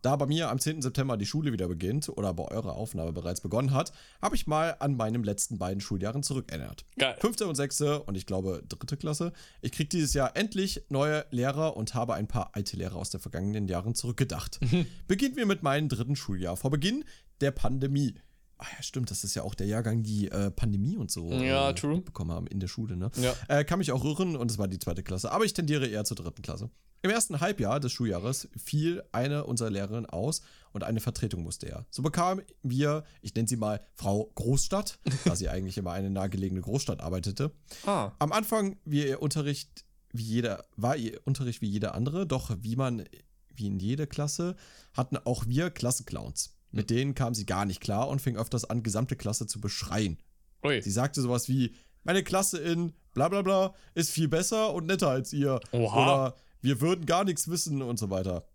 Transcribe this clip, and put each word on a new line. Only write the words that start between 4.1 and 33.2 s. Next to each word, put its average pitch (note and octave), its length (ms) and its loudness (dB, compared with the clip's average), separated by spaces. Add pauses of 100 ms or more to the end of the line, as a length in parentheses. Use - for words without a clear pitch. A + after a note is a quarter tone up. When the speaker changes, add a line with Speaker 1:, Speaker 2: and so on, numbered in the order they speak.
Speaker 1:
habe A3 140 2
ich - 100 4
mal D#3 320 2
an C#3+ 200 0
meinem A2+ 260 0
letzten G2+ 340 -2
beiden F#2+ 240 -2
Schuljahren G#2 400 -2
zurückerinnert. E2 640 -6 (140)
Speaker 2:
Geil. - 200 4
Speaker 1:
Fünfte A3 280 0
und D#3 80 -2
sechste C#3+ 480 0
und G2+ 120 -4
ich F#2+ 120 -6
glaube F#2+ 420 -2
dritte - 280 -8
Klasse. D#3+ 360 -2 (280)
Ich A#2+ 100 -4
krieg D3+ 180 -2
dieses D#3 240 2
Jahr C3 240 2
endlich G3 520 -2
neue D3+ 420 2
Lehrer C#3 440 0
und A2 200 -4
habe A#2 180 2
ein G#2 140 0
paar - 260 -2
alte G2 240 -4
Lehrer F2+ 200 -4
aus E2+ 120 -6
den F#2+ 100 -6
vergangenen G2+ 480 -4
Jahren F#2 280 0
zurückgedacht. - 680 -2
Speaker 2:
Mhm. D3 240 4 (220)
Speaker 1:
Beginnen C4 300 2
wir A#3 100 2
mit G3 160 2
meinem D3 260 2
dritten B2 260 0
Schuljahr F#2 400 -2
vor C3 140 0
Beginn F#3+ 340 2 (380)
der C#3 80 4
Pandemie. C3+ 640 2 (460)
Ah - 80 -12 (100)
ja, - 60 -12
stimmt, B2 280 -4
das - 140 -4
ist G2 100 -2
ja - 80 -2
auch G2 120 -4
der G2 120 0
Jahrgang, A2+ 360 2
die, G#2 260 0
äh, G2+ 200 2
Pandemie A2 460 2
und D3 160 -4
so, E2+ 220 -4
Speaker 2:
Ja, C3+ 380 4
Speaker 1:
äh, - 40 -2
Speaker 2:
true. D3+ 240 0
Speaker 1:
bekommen D#3+ 320 -4
haben F2 160 -2
in G2 140 -2
der F2+ 80 -2
Schule, A2 260 -4
ne? F#2 220 -2
Speaker 2:
Ja. B2 160 4 (160)
Speaker 1:
Äh, D3 160 4
kann F3 140 0
mich C#3+ 120 2
auch B2 140 0
rühren D#3 320 0
und A#2+ 120 0
es G#2+ 80 -2
war G2 120 0
die F#2 100 -4
zweite F2+ 240 -2
Klasse, F#2+ 280 -2
aber G3+ 120 2
ich G#3 100 2
tendiere D3 340 2
eher G#2 180 -2
zur A2 100 0
dritten - 260 -8
Klasse. F#2+ 280 -6 (320)
Im F#3+ 100 2
ersten G#3 300 0
Halbjahr C#3+ 400 2
des B2+ 100 0
Schuljahres A2 640 -2
fiel D#3+ 560 -2
eine C#3+ 320 0
unserer A#2 260 0
Lehrerinnen G2+ 360 -2
aus A#2 360 -2 (300)
und - 140 -4
eine A2 160 0
Vertretung G2+ 420 -2
musste - 240 -8
her. - 240 -10
So - 100 -6
bekamen F3 440 0 (180)
wir, D3 400 2 (180)